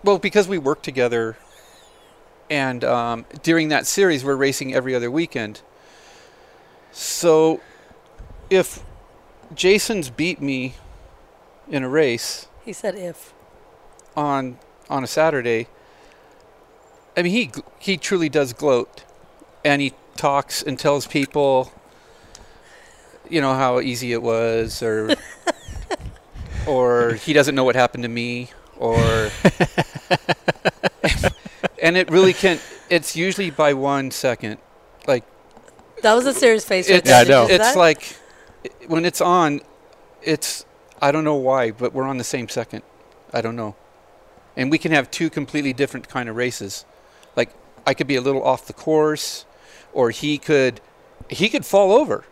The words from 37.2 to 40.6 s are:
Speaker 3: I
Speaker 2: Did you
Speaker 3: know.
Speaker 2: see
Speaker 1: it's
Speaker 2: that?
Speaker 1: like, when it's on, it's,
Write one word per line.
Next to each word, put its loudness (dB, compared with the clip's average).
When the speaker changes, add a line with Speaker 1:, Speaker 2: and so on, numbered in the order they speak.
Speaker 3:
I 8
Speaker 2:
Did 4
you 8
Speaker 3:
know. 8
Speaker 2:
see 6
Speaker 1:
it's 4
Speaker 2:
that? 2
Speaker 1:
like, 2
when 0
it's -2
on, 2
it's, -4